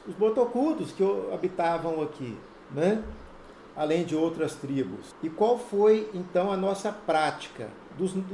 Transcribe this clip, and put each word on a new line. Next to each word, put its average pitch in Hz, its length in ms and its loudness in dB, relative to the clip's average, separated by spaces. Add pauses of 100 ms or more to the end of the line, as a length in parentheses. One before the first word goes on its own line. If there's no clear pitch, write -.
os 185 80 -10
botocudos 233 760 2
que - 100 -2
o-, 196 320 2
habitavam 170 680 -2
aqui, 139 380 -6 (320)
né? 185 320 2 (760)
Além 156 280 2
de 151 100 -2
outras 156 400 0
tribos. 131 680 -4
E 160 80 -4
qual 220 300 2
foi, 214 560 4
então, 180 380 0
a 190 40 0
nossa 196 360 0
prática? 156 760 -2 (320)
Dos, 185 140 0 (220)